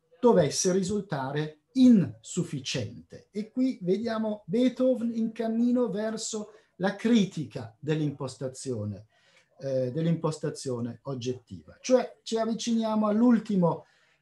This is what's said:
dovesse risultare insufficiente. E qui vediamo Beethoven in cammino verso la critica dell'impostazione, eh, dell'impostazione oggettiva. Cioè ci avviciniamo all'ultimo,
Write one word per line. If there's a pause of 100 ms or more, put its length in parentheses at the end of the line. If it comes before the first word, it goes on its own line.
(200)
dovesse
risultare (100)
insufficiente.
E
qui
vediamo
Beethoven
in
cammino
verso (280)
la
critica
dell'impostazione, (520)
eh,
dell'impostazione
oggettiva.
Cioè
ci
avviciniamo
all'ultimo, (360)